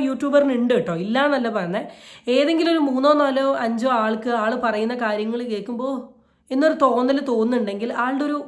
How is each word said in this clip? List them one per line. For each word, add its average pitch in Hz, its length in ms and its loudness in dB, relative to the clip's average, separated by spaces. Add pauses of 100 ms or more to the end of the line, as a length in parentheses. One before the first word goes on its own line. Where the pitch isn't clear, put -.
യൂട്യൂബറിന് 277 520 2
ഉണ്ട് 240 140 2
കേട്ടോ, 175 300 0
ഇല്ല 226 140 -2 (100)
എന്നല്ല 247 300 0
പറഞ്ഞേ. 185 240 -4 (540)
ഏതെങ്കിലും 320 380 2
ഒരു 320 140 2
മൂന്നോ 262 320 2
നാലോ 269 260 0 (200)
അഞ്ചോ 233 240 -2 (120)
ആൾക്ക് 220 300 -2 (100)
ആൾ 226 120 0 (120)
പറയുന്ന 220 300 -2 (100)
കാര്യങ്ങൾ 214 340 -2 (120)
കേൾക്കുമ്പോൾ 240 420 -6 (600)
എന്നൊരു 311 300 4
തോന്നൽ 254 340 2 (120)
തോന്നുന്നുണ്ടെങ്കിൽ 220 600 0 (140)
ആളുടെ 269 240 -2
ഒരു 294 200 -2